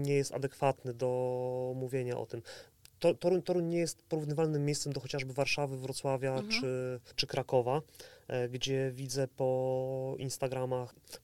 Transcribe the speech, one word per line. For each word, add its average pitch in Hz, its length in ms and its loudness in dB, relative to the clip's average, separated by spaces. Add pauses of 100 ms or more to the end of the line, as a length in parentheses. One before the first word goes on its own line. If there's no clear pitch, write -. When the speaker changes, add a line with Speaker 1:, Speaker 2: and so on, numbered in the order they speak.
Speaker 1:
nie 143 120 2
jest 139 200 2
adekwatny 131 600 0
do 127 140 0 (680)
mówienia 127 420 -2
o 113 80 -4
tym. 117 160 -8 (560)
To-, 170 160 4
Toruń, 175 280 2
Toruń 180 220 0
nie 170 140 0
jest 165 240 -2
porównywalnym 151 640 0
miejscem 147 280 0
do 139 80 -4
chociażby 131 320 -4
Warszawy, 135 460 0
Wrocławia 135 560 0
Speaker 2:
Mhm. 131 140 -2 (120)
Speaker 1:
czy, 127 400 -2 (160)
czy 139 100 0
Krakowa, 131 560 2 (460)
e, 123 200 0
gdzie 135 460 0
widzę 131 340 -2
po 131 880 0
Instagramach, 127 760 -2 (300)